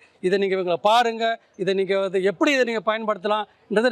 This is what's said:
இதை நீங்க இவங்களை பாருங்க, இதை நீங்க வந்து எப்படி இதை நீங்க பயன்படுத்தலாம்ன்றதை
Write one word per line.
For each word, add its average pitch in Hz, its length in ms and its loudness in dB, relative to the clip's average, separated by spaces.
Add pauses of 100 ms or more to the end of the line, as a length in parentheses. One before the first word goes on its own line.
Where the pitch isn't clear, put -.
(200)
இதை 190 180 0
நீங்க 196 180 0
இவங்களை 180 180 -2
பாருங்க, 226 680 2 (160)
இதை 190 180 -2
நீங்க 190 240 0
வந்து 190 240 -2
எப்படி 202 300 0
இதை 262 120 2
நீங்க 226 260 -4
பயன்படுத்தலாம்ன்றதை 214 1000 -2